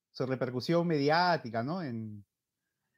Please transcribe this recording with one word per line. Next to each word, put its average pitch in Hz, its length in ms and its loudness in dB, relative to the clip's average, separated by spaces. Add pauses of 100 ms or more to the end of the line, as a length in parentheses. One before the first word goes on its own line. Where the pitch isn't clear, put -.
su - 160 -4
repercusión 127 640 0
mediática, 151 720 2
¿no? 170 220 -6
En, 110 420 -8 (720)